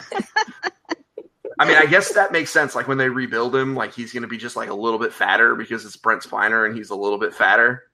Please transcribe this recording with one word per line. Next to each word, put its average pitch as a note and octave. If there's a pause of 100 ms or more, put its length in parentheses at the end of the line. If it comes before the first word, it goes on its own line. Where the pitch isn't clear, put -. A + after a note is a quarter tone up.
(1600)
I D3
mean, D#3+
I D#3
guess F#3+
that G3
makes D#3+
sense. D3
Like, B2
when C3+
they C3
rebuild B2
him, C3+
like, A2+
he's A#2
gonna A#2+
be A2+
just, A2+
like, A2+
a G2+
little A2
bit A2+
fatter G#2+
because A2+
it's G#2
Brent A2
Spiner G#2+
and G#2+
he's G#2+
a G#2
little G2+
bit G#2
fatter, A#2 (100)